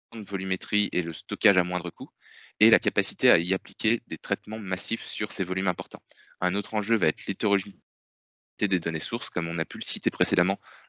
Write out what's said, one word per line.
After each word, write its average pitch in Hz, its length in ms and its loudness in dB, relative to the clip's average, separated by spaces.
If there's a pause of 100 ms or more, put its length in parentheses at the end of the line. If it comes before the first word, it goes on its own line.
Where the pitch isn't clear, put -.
(140)
de 113 80 -8
volumétrie 98 680 -2
et 90 100 0
le 82 100 -4
stockage 98 460 2
à 90 60 6
moindre 87 260 -2
coût, - 200 -10 (500)
et 110 100 6
la 104 100 6
capacité - 520 2
à 87 80 6
y 90 140 -2
appliquer 110 540 -2
des 80 120 -6
traitements 107 400 -4
massifs 95 460 -4
sur - 260 -6
ces 95 120 -2
volumes 92 240 -2
importants. - 360 -4 (360)
Un 90 140 0
autre 101 220 -4
enjeu 107 200 2
va 92 120 4
être - 180 -2
l'hétérogénéité 101 560 0 (760)
des 95 220 2
données 82 220 -4
sources, - 280 -6
comme 82 200 -4
on 85 100 -2
a 80 60 -2
pu - 120 -10
le 113 60 -10
citer - 260 -4
précédemment 92 520 2 (280)